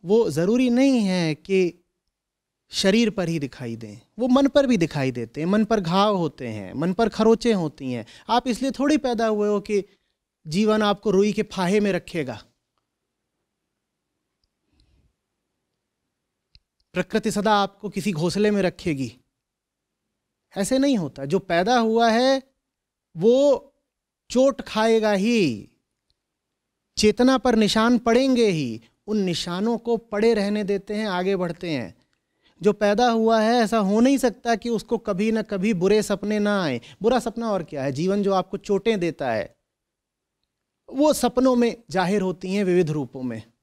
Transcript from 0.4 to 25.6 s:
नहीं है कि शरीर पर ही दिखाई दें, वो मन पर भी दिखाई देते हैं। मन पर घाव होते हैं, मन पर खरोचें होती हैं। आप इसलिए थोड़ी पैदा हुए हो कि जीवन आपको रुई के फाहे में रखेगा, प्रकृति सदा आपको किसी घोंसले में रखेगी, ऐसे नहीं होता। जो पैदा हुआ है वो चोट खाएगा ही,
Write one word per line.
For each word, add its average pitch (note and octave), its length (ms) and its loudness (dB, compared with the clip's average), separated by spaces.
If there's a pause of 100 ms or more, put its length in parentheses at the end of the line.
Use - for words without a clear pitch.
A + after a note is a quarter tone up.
नहीं B3+ 300 4
है F3+ 340 0
कि F#3 480 -2 (880)
शरीर G#3+ 380 2
पर F3 180 -6
ही E3 100 -4
दिखाई B2+ 380 -10
दें, G#2+ 200 -16 (220)
वो B3 100 -2
मन C4+ 180 4
पर C#4 200 2
भी A#3+ 100 2
दिखाई D3+ 340 -2
देते A#2+ 300 -10
हैं। D#3+ 80 -4
मन G#3+ 160 2
पर G#3+ 160 0
घाव G3 360 0
होते D3+ 320 -6
हैं, G2+ 260 -10
मन E3 180 -4
पर A3 160 0
खरोचें A3+ 460 2
होती D3 380 -6
हैं। A#2 140 -8 (220)
आप A#3+ 200 0
इसलिए B3+ 220 -4
थोड़ी D4 280 0
पैदा A#3 280 -2
हुए G#3 220 -2
हो G#3 120 0
कि G#3 220 -4 (640)
जीवन G#3+ 360 0
आपको G#3 280 0
रुई G3+ 220 2
के G#3+ 120 -4
फाहे G3 360 -2
में G3+ 120 0
रखेगा, C#3+ 500 -8 (4000)
प्रकृति G#3 360 -2
सदा G#3 260 0
आपको G3+ 320 -4
किसी G3 240 -4
घोंसले F3+ 380 0
में G3+ 120 0
रखेगी, D3+ 540 -4 (1400)
ऐसे G3+ 240 0
नहीं C#4 200 2
होता। C#3 260 -6
जो D3+ 160 0
पैदा F#3 380 2
हुआ A3+ 320 4
है C4 320 2 (720)
वो B3 580 2 (580)
चोट C4+ 300 2
खाएगा G#3+ 520 2
ही, F#3+ 560 0 (1300)